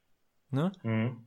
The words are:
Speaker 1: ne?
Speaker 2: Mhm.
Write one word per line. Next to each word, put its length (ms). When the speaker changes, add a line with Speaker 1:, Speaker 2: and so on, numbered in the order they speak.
Speaker 1:
ne? 220
Speaker 2:
Mhm. 440